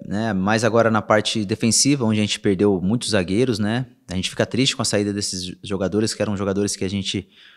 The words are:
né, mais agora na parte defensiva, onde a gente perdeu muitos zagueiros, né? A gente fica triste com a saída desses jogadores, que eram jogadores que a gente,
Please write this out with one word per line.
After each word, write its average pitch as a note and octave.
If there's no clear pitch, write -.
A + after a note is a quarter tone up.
né, A2
mais G#2
agora A2+
na A2
parte G#2+
defensiva, A#2
onde A2
a G#2
gente -
perdeu G2
muitos A2
zagueiros, G2+
né? A2+
A F2+
gente F#2
fica A2+
triste C3
com -
a A2
saída G#2
desses F#2
jogadores, G2
que -
eram G2+
jogadores G2
que -
a F#2+
gente, G2